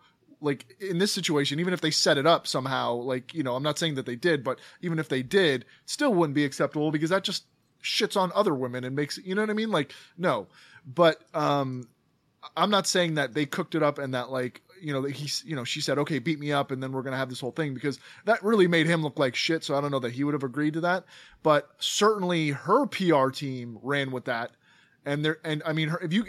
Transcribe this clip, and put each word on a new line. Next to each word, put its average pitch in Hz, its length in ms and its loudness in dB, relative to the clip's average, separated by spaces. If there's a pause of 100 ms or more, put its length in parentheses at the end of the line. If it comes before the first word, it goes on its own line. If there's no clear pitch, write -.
(420)
like, - 380 -4
in 185 200 -2
this 202 120 2
situation, 147 480 0
even 180 140 0
if 170 80 -4
they 156 100 0
set 151 260 4
it 139 80 2
up 160 220 4
somehow, 127 460 -2
like, 127 400 -6
you 160 100 -2
know, 123 120 -2
I'm 135 80 -4
not 151 140 -2
saying 160 180 -2
that 131 100 -6
they 123 100 -6
did, 156 280 2
but 123 160 -4 (220)
even 165 180 -2
if 156 100 -6
they 131 120 0
did, 139 420 2
it - 40 -20 (180)
still 294 280 0
wouldn't 160 220 2
be 147 100 4
acceptable 151 460 -2
because 156 180 0
that 185 160 0
just 208 180 -6 (400)
shits - 320 -2
on 185 180 2
other 180 220 2
women 127 300 -4
and 131 100 -6
makes, 147 220 -4
you 190 180 -8
know 214 60 2
what 214 80 0
I 214 40 -2
mean? 220 160 -2
Like, 160 240 0 (240)
no. 143 300 -2 (380)
But, 156 360 4 (120)
um, 139 560 -2 (680)
I'm 175 140 2
not 202 180 2
saying 175 280 2
that 135 180 0
they 147 120 0
cooked 170 300 -4
it 156 80 2
up 147 160 2
and 131 140 -6
that, 123 180 -4
like, 127 300 -4 (200)
you 151 120 -4
know, 135 80 -2
that 139 100 -4
he's, 143 340 -6
you 156 120 -6
know, 120 80 -6
she 151 160 -6
said, 143 160 0
"Okay, 147 220 0
beat 147 200 -2
me 147 140 -2
up, 139 180 -2
and 131 100 -4
then 131 120 -6
we're 131 80 -4
gonna 131 160 -6
have 131 120 -4
this 127 120 -12
whole 120 100 -6
thing," 147 220 -4
because 131 260 -6 (240)
that 226 200 2
really 202 240 6
made 165 200 4
him 165 160 2
look 147 160 -4
like 131 160 2
shit. 160 260 0
So 147 140 -2
I 139 60 2
don't 143 100 -2
know 139 80 0
that 120 140 -4
he 131 100 -4
would 147 100 0
have 139 100 -2
agreed 147 320 -2
to 160 60 -4
that, 175 220 0 (400)
but 147 260 4 (100)
certainly 180 720 2
her 208 360 2
P 180 240 0
R 135 180 6
team 127 520 -8
ran 135 300 -2
with 123 140 -6
that. 120 260 -4 (540)
And 143 200 0
there, 156 180 0
and 151 220 -4
I 156 80 0
mean, 156 160 0
her, 165 120 -2
if 170 120 -4
you, 226 160 2